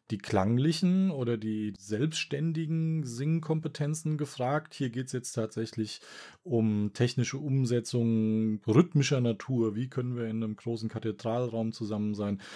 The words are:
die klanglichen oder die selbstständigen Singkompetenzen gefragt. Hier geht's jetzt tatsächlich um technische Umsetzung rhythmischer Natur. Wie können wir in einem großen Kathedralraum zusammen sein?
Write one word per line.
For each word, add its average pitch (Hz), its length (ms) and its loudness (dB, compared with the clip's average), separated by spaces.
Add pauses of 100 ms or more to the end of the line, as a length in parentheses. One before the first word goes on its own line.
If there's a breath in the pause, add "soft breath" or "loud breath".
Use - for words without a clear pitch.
(100)
die 104 80 -4
klanglichen 160 920 2
oder 120 260 0
die 107 420 -4
selbstständigen 160 1300 -2
Singkompetenzen 156 1120 -2
gefragt. 143 580 -2
Hier 135 140 -2
geht's 131 240 -6
jetzt 123 200 -6
tatsächlich 113 680 -4 (420 loud breath)
um 107 520 2
technische 127 420 2
Umsetzung 117 1300 2
rhythmischer 135 540 6
Natur. 113 560 0
Wie 127 140 -2
können 123 260 -4
wir 117 80 -4
in 113 180 -2
einem 107 140 -4
großen 113 320 -4
Kathedralraum 113 840 -2
zusammen 104 420 -2
sein? 101 260 -2 (160 loud breath)